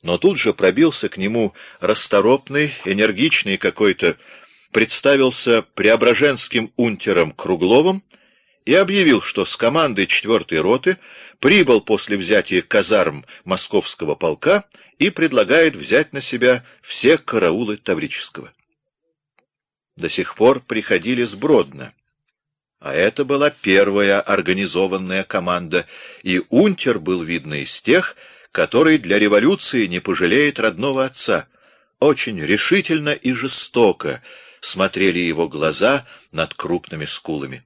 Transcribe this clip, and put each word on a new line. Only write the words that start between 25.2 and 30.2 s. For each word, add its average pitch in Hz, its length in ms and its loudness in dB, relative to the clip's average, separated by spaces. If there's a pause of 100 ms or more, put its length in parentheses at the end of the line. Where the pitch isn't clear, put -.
команда, 87 640 -4 (360)
и 90 280 -2
унтер 135 500 2
был, 87 240 -4
видно, 80 300 -6
из 71 260 -8
тех, 165 340 0 (380)
который 147 460 2
для 95 200 0
революции 107 680 2
не 87 140 -6
пожалеет 107 600 0